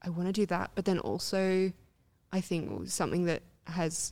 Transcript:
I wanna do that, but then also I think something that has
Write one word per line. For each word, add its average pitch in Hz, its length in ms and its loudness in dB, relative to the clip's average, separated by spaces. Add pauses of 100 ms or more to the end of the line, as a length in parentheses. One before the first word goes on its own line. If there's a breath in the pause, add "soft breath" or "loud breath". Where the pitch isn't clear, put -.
I - 80 -8
wanna 180 240 -2
do 202 140 2
that, - 260 -2
but 190 120 -2
then 185 120 4
also 190 720 2 (600)
I 190 100 2
think 165 480 -4
something 175 360 2
that 165 180 0 (240)
has 165 440 -2